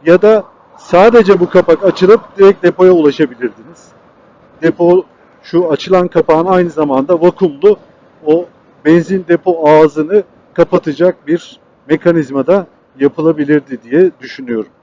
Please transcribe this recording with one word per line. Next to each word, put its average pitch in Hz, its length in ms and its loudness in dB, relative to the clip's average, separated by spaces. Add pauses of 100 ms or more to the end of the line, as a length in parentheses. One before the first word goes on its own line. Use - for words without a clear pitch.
Ya 170 160 2
da 214 220 2 (340)
sadece 196 600 2
bu 175 100 -2
kapak 175 340 0
açılıp 190 380 2 (160)
direkt 196 260 2
depoya 185 280 2
ulaşabilirdiniz. 139 960 -4 (760)
Depo, 175 420 0 (400)
şu 170 280 -4
açılan 180 360 -2
kapağın 165 380 -2
aynı 180 240 0
zamanda 147 520 -2
vakumlu, 175 560 0 (480)
o 165 200 -2 (400)
benzin 170 420 0
depo 165 420 -2
ağzını 156 540 2 (300)
kapatacak 170 760 -2
bir - 320 -8 (300)
mekanizma 147 580 -2
da 185 200 0 (320)
yapılabilirdi 143 840 -2
diye 156 280 0 (100)
düşünüyorum. 120 480 -10 (140)